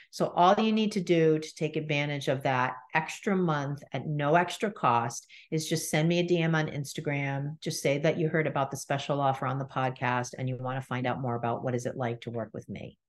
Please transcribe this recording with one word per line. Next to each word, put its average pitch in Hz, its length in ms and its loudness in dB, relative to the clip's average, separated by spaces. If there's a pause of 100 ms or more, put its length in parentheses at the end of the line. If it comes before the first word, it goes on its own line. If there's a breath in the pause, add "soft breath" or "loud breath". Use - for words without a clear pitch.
(100)
So - 180 0
all 185 300 6
you 220 140 2
need 214 200 2
to 202 80 0
do 165 380 4
to - 180 -8
take 156 200 -4
advantage 147 520 -2
of 135 160 0
that 127 300 2 (200)
extra 165 420 0
month 147 460 0 (100)
at 131 140 -4
no 147 280 2
extra 170 380 2
cost 120 580 0 (200 loud breath)
is 156 180 -2
just 160 220 -2
send 160 180 4
me 175 120 4
a 175 60 2
D 175 140 4
M 165 140 2
on 156 140 2
Instagram. 143 920 -4
Just - 220 -6
say 143 160 2
that 156 180 2
you 156 140 0
heard 156 160 2
about 135 240 0
the 131 80 -6
special 143 420 -2
offer 135 240 2
on 131 140 -2
the 135 80 -6
podcast 127 720 -2
and 131 100 -4
you 127 80 -4
wanna 127 240 -6
find 127 260 -4
out 123 140 0
more 123 140 -2
about 120 280 -2
what 127 120 -2
is 120 100 -4
it 123 140 -4
like 120 240 -4
to 117 80 -8
work 113 240 -6
with - 120 -12
me. - 300 -12 (120)